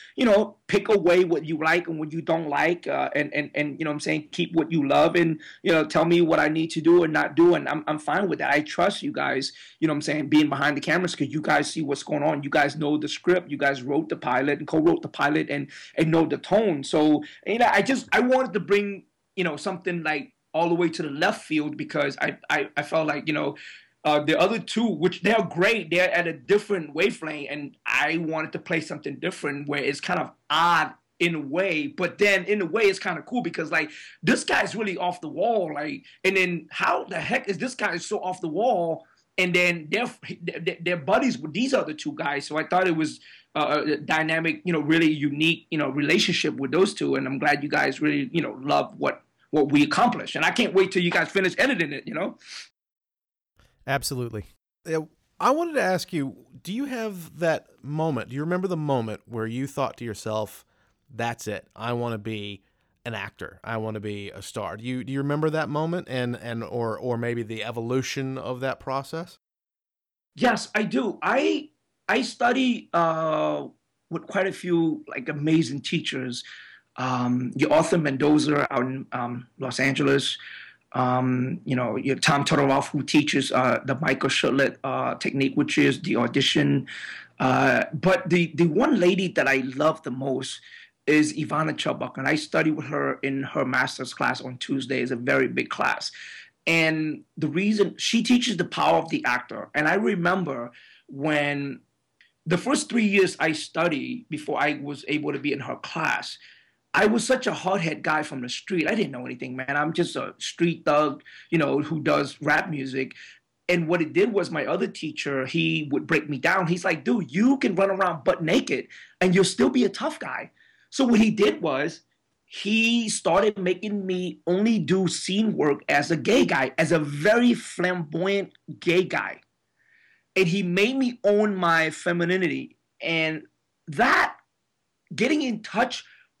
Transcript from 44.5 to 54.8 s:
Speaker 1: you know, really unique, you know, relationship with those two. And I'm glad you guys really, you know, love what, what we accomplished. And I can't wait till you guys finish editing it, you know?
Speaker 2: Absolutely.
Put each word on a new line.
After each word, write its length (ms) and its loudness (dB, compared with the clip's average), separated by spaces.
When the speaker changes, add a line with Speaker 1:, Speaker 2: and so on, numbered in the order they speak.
Speaker 1:
you 80 -2
know, 80 2
really 320 4
unique, 580 -2
you 80 -2
know, 120 0
relationship 640 0
with 160 -4
those 200 4
two. 220 -2
And 120 -2
I'm 120 -4
glad 240 2
you 60 -4
guys 320 0
really, 320 0
you 100 0
know, 180 -6
love 380 0
what, 240 -2
what 200 4
we 100 8
accomplished. 540 2
And 80 -2
I 80 2
can't 220 0
wait 180 4
till 100 2
you 80 2
guys 180 0
finish 300 0
editing 340 0
it, 140 -12
you 80 -10
know? 240 -6
Speaker 2:
Absolutely. 580 -4